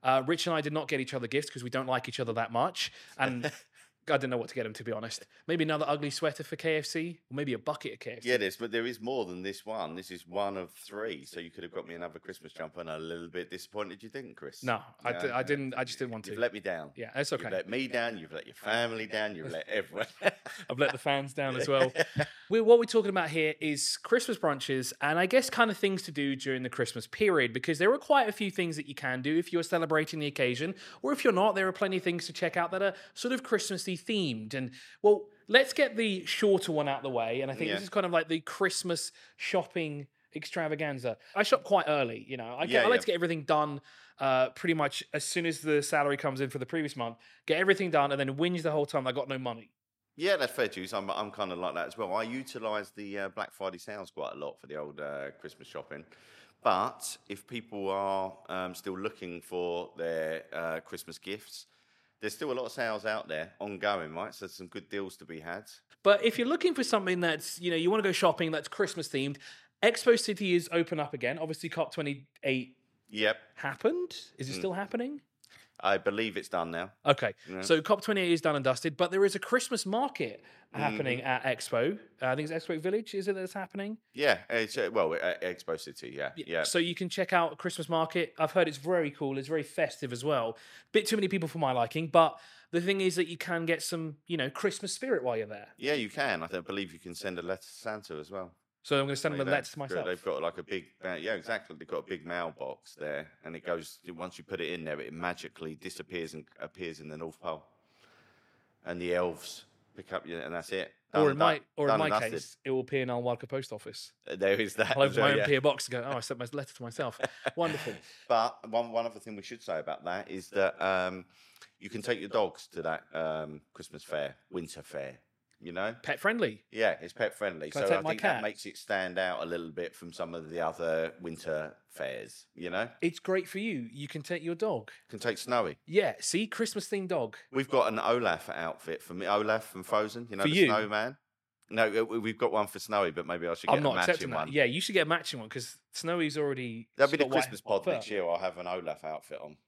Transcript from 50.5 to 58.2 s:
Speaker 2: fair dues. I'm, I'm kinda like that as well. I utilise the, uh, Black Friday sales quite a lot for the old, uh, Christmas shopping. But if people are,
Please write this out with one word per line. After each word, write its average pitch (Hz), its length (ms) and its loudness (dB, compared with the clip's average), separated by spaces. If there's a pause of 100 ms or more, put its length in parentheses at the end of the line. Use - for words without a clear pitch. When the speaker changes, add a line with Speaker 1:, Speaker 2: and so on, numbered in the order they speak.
Speaker 2:
fair 117 160 2
dues. 95 260 -6
I'm, 98 160 -2
I'm 104 220 -2
kinda 92 240 -4
like 87 200 -2
that 82 120 -2
as - 100 -12
well. 101 160 -2
I 110 100 0
utilise 113 680 -6
the, 101 280 -10
uh, 98 100 -4
Black - 240 -8
Friday 95 240 -6
sales 101 340 -12
quite 65 220 -6
a - 20 -12
lot 71 240 -8
for - 80 -20
the 73 80 -10
old, 73 240 -8
uh, 71 400 -6
Christmas - 280 -16
shopping. 76 360 -12 (600)
But 107 540 2 (100)
if 98 200 -10
people 107 420 -6
are, 98 440 0 (160)